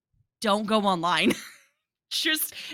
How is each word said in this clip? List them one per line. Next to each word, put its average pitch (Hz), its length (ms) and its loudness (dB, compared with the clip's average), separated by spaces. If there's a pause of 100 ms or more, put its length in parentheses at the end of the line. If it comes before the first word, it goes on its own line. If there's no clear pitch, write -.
(420)
Don't 214 260 0
go 214 140 2
online. 180 520 2 (380)
<laughs> - 400 -20
Just - 420 -2 (200)